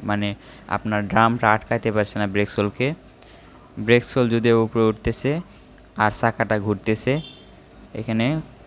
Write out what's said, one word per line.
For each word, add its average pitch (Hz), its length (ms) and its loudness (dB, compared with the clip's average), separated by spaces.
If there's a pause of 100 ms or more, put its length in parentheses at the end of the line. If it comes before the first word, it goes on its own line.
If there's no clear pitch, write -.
মানে, 104 260 -2 (380)
আপনার 104 400 -2
ড্রামটা 113 440 2
আটকাতে 113 400 -2
পারছে 104 280 -2
না 104 80 -2
ব্রেক 101 220 -2
সোলকে। 104 380 -2 (920)
ব্রেক 113 240 4
সোল 127 260 0
যদি 117 220 2
উপরে 113 320 2
উঠতেছে 113 480 -2 (680)
আর 107 140 4
চাকাটা 110 480 0
ঘুরতেছে, 107 540 -2 (800)
এখানে 113 320 -2 (420)